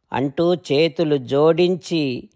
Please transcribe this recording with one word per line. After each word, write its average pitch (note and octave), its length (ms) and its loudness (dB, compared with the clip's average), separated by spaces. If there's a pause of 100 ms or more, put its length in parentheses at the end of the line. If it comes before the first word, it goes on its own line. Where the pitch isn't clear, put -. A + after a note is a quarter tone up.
(120)
అంటూ D#3 420 0
చేతులు D#3 640 0
జోడించి D#3 1200 0